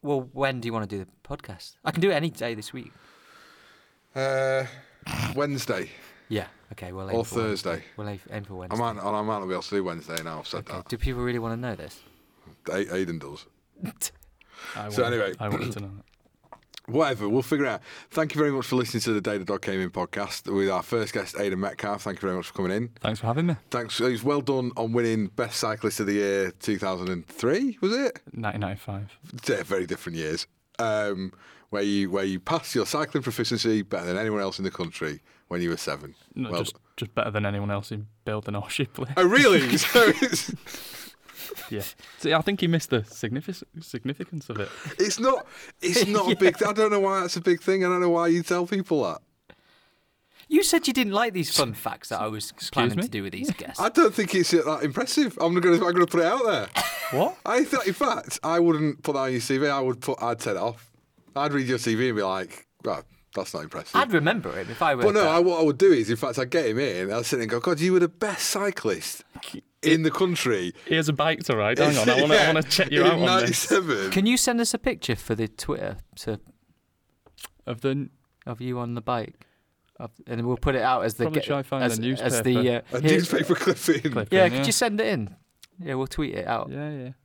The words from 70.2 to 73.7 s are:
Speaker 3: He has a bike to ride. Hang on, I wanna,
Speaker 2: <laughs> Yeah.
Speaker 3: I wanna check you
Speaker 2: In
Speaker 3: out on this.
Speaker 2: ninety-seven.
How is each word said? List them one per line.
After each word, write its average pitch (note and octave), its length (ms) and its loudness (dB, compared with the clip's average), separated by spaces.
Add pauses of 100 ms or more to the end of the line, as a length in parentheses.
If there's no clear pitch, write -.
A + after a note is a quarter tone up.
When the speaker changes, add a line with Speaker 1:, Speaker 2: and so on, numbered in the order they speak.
Speaker 3:
He - 80 0
has D3+ 140 2
a D3+ 40 2
bike D3+ 300 0
to B2+ 120 0
ride. G#2+ 220 2
Hang D3 180 6
on, A#2 140 4
I B2+ 120 6
wanna, D3+ 120 6
Speaker 2:
<laughs> - 20 8
Yeah. - 80 8
Speaker 3:
I D#3 40 6
wanna D#3 160 4
check D3+ 280 2
you C#3+ 100 6
Speaker 2:
In C#3+ 60 8
Speaker 3:
out E3+ 60 8
on E3 60 2
this. - 500 4
Speaker 2:
ninety-seven. B2+ 420 2